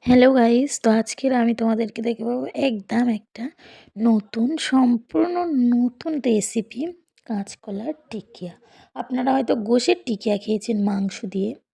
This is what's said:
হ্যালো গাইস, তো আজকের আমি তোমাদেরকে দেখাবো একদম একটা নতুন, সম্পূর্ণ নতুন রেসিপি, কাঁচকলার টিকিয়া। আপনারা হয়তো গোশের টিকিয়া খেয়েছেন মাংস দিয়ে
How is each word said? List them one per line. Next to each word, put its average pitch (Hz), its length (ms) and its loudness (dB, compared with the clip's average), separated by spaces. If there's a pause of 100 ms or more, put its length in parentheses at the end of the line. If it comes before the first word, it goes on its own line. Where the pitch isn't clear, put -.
হ্যালো 247 280 8
গাইস, 247 380 4 (100)
তো - 60 2 (120)
আজকের 254 320 -2 (100)
আমি 233 200 2
তোমাদেরকে 226 460 -2
দেখাবো 233 260 -4 (340)
একদম 220 380 -2 (120)
একটা - 260 -14 (640)
নতুন, 226 420 0 (200)
সম্পূর্ণ 262 680 2 (400)
নতুন 247 360 -2 (140)
রেসিপি, 220 560 -2 (460)
কাঁচকলার 208 680 -8 (180)
টিকিয়া। 180 420 -14 (420)
আপনারা 262 400 -4
হয়তো 262 180 0 (140)
গোশের 240 380 2
টিকিয়া 214 320 -2
খেয়েছেন 214 400 -4 (120)
মাংস 196 280 -4 (160)
দিয়ে 202 180 -2 (220)